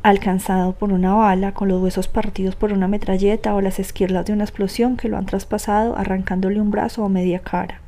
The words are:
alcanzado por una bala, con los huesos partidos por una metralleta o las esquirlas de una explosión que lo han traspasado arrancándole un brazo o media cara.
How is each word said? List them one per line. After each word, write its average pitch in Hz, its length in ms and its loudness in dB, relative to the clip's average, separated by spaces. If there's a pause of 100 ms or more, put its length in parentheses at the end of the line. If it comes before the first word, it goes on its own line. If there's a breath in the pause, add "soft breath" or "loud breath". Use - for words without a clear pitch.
alcanzado 190 680 2
por 202 180 -2
una 185 240 4
bala, 196 380 4
con 196 160 -2
los 185 120 2
huesos 185 280 0
partidos 190 480 -2
por 214 160 0
una 190 160 2
metralleta 202 680 0
o 196 60 2
las 190 180 -2
esquirlas 185 460 -2
de 208 80 -2
una 208 100 0
explosión 233 540 -2
que 240 100 -4
lo 214 100 -4
han 190 80 -4
traspasado 208 720 -2
arrancándole 190 640 0
un 208 120 2
brazo 214 340 -2
o 196 40 0
media 185 300 2
cara. 185 480 -6